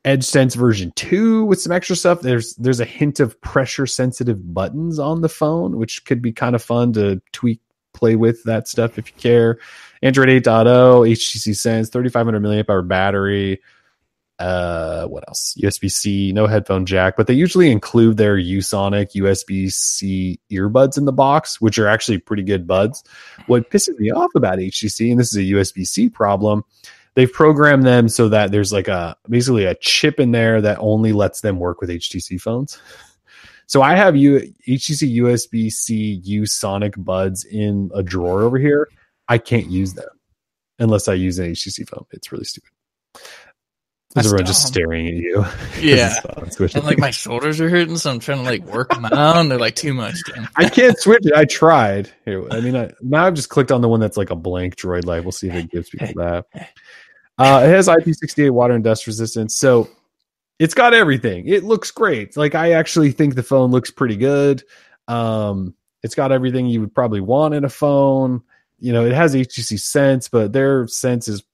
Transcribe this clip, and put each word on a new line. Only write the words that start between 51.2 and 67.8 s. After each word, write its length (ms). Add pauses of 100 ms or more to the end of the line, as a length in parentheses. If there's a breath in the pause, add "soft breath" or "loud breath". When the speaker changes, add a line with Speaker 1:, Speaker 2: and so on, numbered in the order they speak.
Speaker 1:
it. 120
I 80
tried. 640 (140)
Here, 260
I 100
mean, 140
I, 160 (100)
now 260
I've 80
just 160
clicked 200
on 120
the 60
one 120
that's, 160
like, 140
a 40
blank 400
Droid 320
Life. 160
We'll 80
see 180
if 60
it 160
gives 200
people 260
that. 300 (920 soft breath)
Uh, 260
it 40
has 200
I 120
P 120
six 240
eight 140
water 240
and 80
dust 240
resistance, 500
so 320 (680)
it's 160
got 180
everything. 540
It 160
looks 300
great. 440
Like, 200
I 160
actually 400
think 240
the 80
phone 260
looks 220
pretty 240
good. 480 (420 soft breath)
Um, 680 (280)
it's 140
got 160
everything 340
you 140
would 160
probably 240
want 340
in 100
a 60
phone. 720 (380)